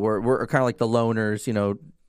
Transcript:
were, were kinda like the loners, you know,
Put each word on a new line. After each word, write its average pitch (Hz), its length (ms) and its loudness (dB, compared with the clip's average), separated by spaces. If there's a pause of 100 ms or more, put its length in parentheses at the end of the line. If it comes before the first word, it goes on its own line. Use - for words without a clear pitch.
were, 110 200 0
were 123 280 0
kinda 135 160 2
like 120 140 -2
the 117 100 0
loners, 113 580 0
you 120 60 -4
know, 101 240 0 (320)